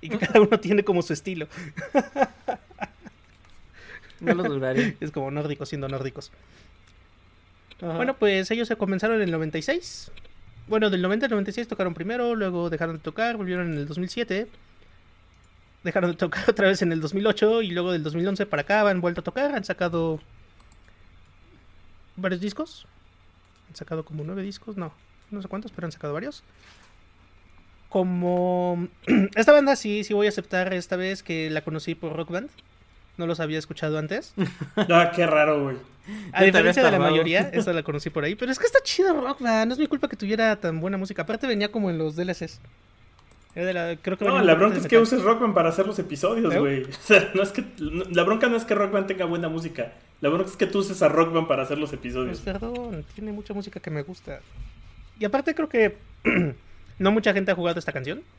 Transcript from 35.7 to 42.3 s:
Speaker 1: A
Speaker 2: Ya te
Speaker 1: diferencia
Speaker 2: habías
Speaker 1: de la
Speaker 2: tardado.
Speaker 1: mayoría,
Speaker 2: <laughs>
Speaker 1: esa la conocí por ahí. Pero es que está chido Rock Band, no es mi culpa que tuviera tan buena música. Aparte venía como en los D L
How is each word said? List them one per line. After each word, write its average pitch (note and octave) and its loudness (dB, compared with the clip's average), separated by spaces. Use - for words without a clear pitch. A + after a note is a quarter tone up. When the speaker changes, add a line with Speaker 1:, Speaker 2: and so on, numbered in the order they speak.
Speaker 1:
A - -12
Speaker 2:
Ya - -4
te F#3+ 10
Speaker 1:
diferencia F#3 6
Speaker 2:
habías E3+ 4
Speaker 1:
de C4+ 4
la - 8
Speaker 2:
tardado. C#3+ 4
Speaker 1:
mayoría, E3 4
Speaker 2:
<laughs> - -2
Speaker 1:
esa G3+ 0
la E3 0
conocí D3 -6
por D3+ -4
ahí. E3+ -2
Pero B3 -4
es C4 -4
que - 0
está A#4+ 6
chido F4+ 2
Rock C4 -4
Band, A3+ 2
no A#3+ -2
es C4 -6
mi D4+ 2
culpa C#4+ -2
que - -6
tuviera G#3+ 2
tan E3 -2
buena F#3+ -2
música. F#3+ -6
Aparte A3 -4
venía G#3 0
como G#3 0
en E3 -2
los D#3 -2
D E3+ -4
L F3+ -4